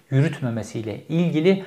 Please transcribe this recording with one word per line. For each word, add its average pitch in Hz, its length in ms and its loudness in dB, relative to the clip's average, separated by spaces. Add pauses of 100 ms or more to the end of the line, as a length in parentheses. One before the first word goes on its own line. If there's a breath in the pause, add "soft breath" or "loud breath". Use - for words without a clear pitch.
(100 loud breath)
yürütmemesiyle 120 1000 -2
ilgili 170 580 2